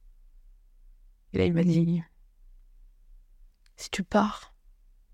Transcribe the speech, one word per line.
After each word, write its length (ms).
Et 60
là, 60
il 80
m'a 100
dit, « 400
Si 120
tu 140
pars, 500